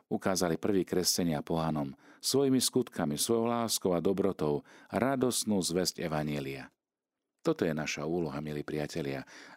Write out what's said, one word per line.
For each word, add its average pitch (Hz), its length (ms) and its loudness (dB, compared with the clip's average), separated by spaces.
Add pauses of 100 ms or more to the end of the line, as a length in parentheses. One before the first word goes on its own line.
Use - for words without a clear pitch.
ukázali 92 480 0
prví 98 320 0
kresťania 85 560 0
pohanom, 76 480 -2 (320)
svojimi 135 320 4
skutkami, 92 640 0
svojou 113 240 2
láskou 117 480 0
a 85 80 2
dobrotou, 90 640 2 (240)
radostnú 120 720 0
zvesť 82 400 -2
evanjelia. 76 720 -4 (720)
Toto 107 240 2
je 78 80 0
naša 76 320 -4
úloha, 80 320 -2
milí 76 240 -4
priatelia, 73 640 -4 (280)